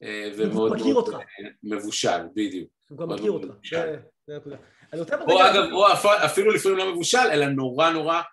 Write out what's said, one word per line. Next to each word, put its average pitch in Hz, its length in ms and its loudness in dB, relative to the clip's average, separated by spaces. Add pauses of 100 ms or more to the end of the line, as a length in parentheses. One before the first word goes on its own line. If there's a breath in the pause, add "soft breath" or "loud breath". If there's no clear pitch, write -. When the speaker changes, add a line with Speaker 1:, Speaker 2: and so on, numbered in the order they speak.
Speaker 1:
אה, 104 340 -10
Speaker 2:
הוא 107 80 0
Speaker 1:
ומאוד 110 280 0
Speaker 2:
מכיר 117 200 0
Speaker 1:
מאוד, 240 140 2
Speaker 2:
אותך. - 60 -6
Speaker 1:
אה, - 360 -16 (140)
מבושל, 101 580 -4 (140)
בדיוק. 92 340 -6 (200)
Speaker 2:
הוא 143 80 -20
גם 165 100 -10
Speaker 1:
מאוד 165 120 -8
Speaker 2:
מכיר 208 120 -2
Speaker 1:
מאוד 160 120 -6
Speaker 2:
אותך, 131 120 -14
Speaker 1:
מבושל. - 220 -10
Speaker 2:
זה, 160 200 -6 (300)
זה 147 80 -14
הנקודה. 143 200 -16 (380 soft breath)
אני 160 60 -10
רוצה 170 160 -4
Speaker 1:
או 233 200 2
Speaker 2:
רגע 185 160 8
Speaker 1:
אגב, 190 200 2
או 190 220 6
אפ-, 202 320 4
אפילו 202 260 2
לפעמים 190 260 0
לא 190 140 -2
מבושל, 175 260 0
אלא 151 300 2
נורא 135 420 0
נורא 160 320 -2 (120)